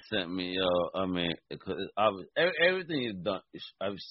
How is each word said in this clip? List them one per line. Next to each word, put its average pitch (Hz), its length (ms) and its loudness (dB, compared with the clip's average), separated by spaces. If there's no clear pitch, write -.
sent 92 220 -2
me, 92 260 -2
yo. 90 440 2
I 95 40 0
mean, 87 260 0
'cause 95 160 -6
I've, 104 160 6
ev-, 170 160 4
everything 175 380 2
you've 101 220 -4
done, 95 180 -2
I've 98 160 -2